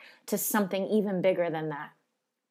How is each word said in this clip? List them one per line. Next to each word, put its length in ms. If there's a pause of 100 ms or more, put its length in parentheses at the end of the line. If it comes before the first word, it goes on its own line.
(280)
to 100
something 500
even 340
bigger 280
than 200
that, 220 (600)